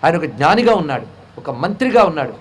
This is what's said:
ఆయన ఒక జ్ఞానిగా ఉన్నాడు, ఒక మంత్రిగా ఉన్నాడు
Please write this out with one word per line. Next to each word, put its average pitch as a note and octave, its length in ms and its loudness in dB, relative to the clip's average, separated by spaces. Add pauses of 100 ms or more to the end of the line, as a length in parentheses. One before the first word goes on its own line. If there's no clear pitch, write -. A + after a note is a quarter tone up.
ఆయన E3 140 2
ఒక D#3 80 -4
జ్ఞానిగా F3+ 500 2
ఉన్నాడు, C#3+ 300 -4 (320)
ఒక - 120 -12
మంత్రిగా G3+ 540 0
ఉన్నాడు D3+ 380 -2